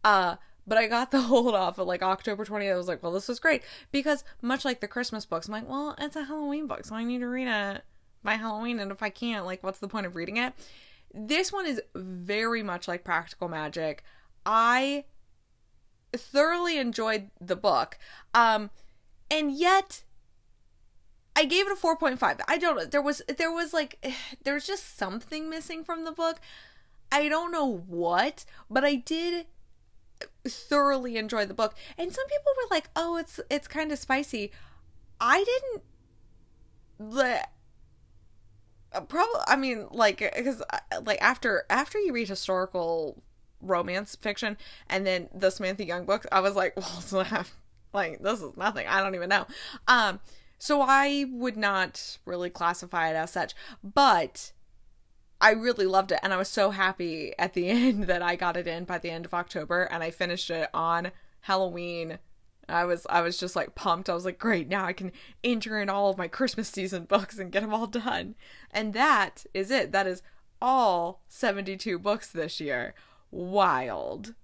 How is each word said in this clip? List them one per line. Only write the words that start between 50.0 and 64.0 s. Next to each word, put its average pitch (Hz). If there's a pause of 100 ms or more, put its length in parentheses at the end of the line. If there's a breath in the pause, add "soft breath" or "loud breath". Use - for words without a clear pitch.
so 294
I 277
would 247
not 202
really 180
classify 170
it 160
as 160
such, 170 (280 loud breath)
but 202 (880)
I 214
really 220
loved 190
it, 156
and 196
I 185
was 190
so 208
happy 180
at 180
the 175
<laughs> -
end 233
that 175
I 175
got 175
it 170
in 170
by 180
the 170
end 165
of 170
October, 175
and 170
I 165
finished 175
it 160
on 170 (300 soft breath)
Halloween. 175 (480)
I 170
was, 175
I 175
was 175
just, 180
like, -
pumped. 185